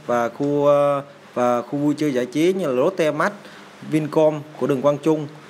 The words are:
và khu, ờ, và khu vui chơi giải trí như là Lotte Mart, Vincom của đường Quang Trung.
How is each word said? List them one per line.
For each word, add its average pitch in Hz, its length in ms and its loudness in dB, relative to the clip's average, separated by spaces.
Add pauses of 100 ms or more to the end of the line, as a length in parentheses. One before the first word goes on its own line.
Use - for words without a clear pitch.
và 120 240 0
khu, 143 360 0
ờ, 143 360 4 (320)
và 120 280 0
khu 143 180 -6
vui 147 180 0
chơi 151 160 -2
giải 123 120 -2
trí 156 280 0
như 185 140 -4
là 135 40 -2
Lotte 151 400 2
Mart, 170 220 0 (580)
Vincom 156 500 2 (180)
của 127 80 -2
đường 131 140 0
Quang 147 160 2
Trung. 156 300 0 (220)